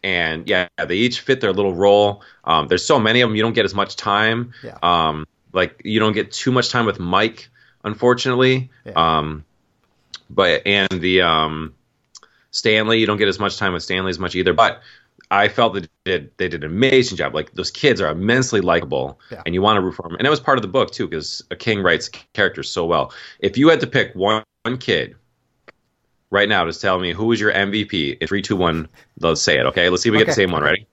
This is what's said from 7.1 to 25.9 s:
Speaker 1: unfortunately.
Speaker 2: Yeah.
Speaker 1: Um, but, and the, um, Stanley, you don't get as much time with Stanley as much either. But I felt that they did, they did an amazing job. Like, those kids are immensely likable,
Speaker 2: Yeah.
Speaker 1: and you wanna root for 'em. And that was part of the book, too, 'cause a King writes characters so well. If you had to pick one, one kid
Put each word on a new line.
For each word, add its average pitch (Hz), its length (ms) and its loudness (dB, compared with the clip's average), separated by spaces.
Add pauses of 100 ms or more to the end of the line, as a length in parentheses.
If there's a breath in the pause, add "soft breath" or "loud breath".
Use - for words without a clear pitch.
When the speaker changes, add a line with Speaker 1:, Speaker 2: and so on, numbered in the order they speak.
Speaker 1:
unfortunately. 127 840 2 (160 soft breath)
Speaker 2:
Yeah. 104 100 -16
Speaker 1:
Um, 78 500 0 (840)
but, 87 380 2
and 101 240 2
the, 92 300 2
um, 78 520 0 (760 soft breath)
Stanley, 110 480 2
you 110 80 2
don't 104 100 0
get 101 120 2
as 92 100 -4
much 101 180 -2
time 95 160 -2
with 82 80 -6
Stanley 95 280 -4
as 85 100 -6
much 90 160 -6
either. 90 180 0
But - 280 2 (500 soft breath)
I 101 160 2
felt 110 280 0
that 90 140 -8 (140)
they 95 80 -4
did, 76 260 -4
they 92 120 -2
did 80 160 -8
an 78 40 -8
amazing 127 480 2
job. 71 160 -4
Like, 76 200 -6
those - 180 -8
kids 127 300 0
are 78 100 0
immensely 110 500 0
likable, 73 580 -2 (120)
Speaker 2:
Yeah. 92 140 -16
Speaker 1:
and 85 100 -4
you 92 60 0
wanna 104 200 4
root 92 140 -4
for 85 100 -14
'em. 85 100 -12
And 120 100 -2
that 143 40 2
was 151 120 0
part 135 160 2
of 110 60 -2
the 98 40 -8
book, 110 240 0
too, 101 160 -6
'cause - 420 -10
a 87 60 -8
King 104 260 -2
writes 85 280 0 (240)
characters 90 360 -2
so 85 160 -4
well. 80 280 0 (260 loud breath)
If 98 180 0
you 147 120 6
had 156 100 4
to 131 80 -4
pick 110 280 -2
one, 107 280 0 (200)
one 127 140 -6
kid 85 380 -4 (1120)